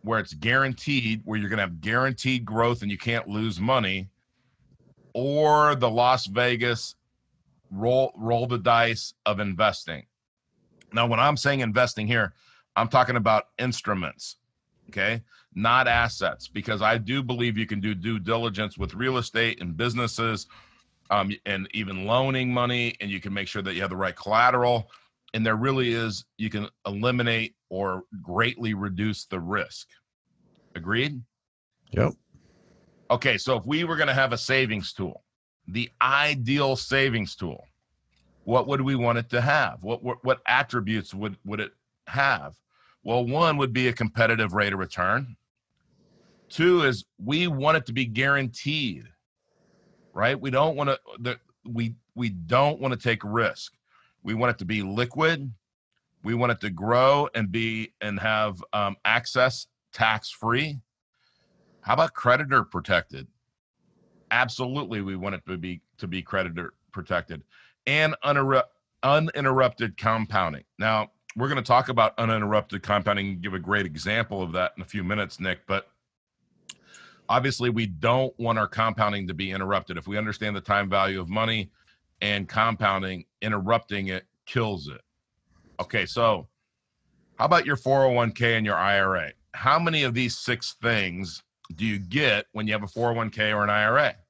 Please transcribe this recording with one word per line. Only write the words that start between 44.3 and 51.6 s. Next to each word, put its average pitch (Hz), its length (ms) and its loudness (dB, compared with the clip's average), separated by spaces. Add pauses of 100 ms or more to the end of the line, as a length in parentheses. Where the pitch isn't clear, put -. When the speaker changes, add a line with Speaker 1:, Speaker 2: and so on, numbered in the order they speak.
Speaker 1:
rate 101 200 2
of 98 40 -4
return. 98 580 -2 (1120)
Two 175 360 4
is 123 220 2 (120)
we 151 300 0
want 147 280 2
it 151 120 -2
to 123 40 -10
be 127 140 0
guaranteed, 131 1040 -2 (1040)
right? 117 260 0
We 135 120 -4
don't 147 240 4
wanna, 139 240 0 (180)
the, 120 220 -6 (260)